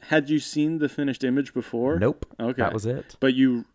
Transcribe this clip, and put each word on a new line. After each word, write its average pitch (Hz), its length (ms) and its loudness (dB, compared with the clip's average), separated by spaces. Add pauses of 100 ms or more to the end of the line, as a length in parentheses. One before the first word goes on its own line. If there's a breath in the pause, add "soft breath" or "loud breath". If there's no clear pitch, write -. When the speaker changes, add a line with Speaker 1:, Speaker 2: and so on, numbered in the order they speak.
Speaker 1:
Had 151 200 2
you 151 80 2
seen 151 400 -2
the 151 120 0
finished 139 340 -4
image 131 320 0
before? 123 420 -2
Speaker 2:
Nope. - 300 0 (120)
Speaker 1:
Okay. 120 220 -2
Speaker 2:
That 104 120 0
was 104 120 -4
it. 131 340 -6
Speaker 1:
But 131 140 4
you 127 420 2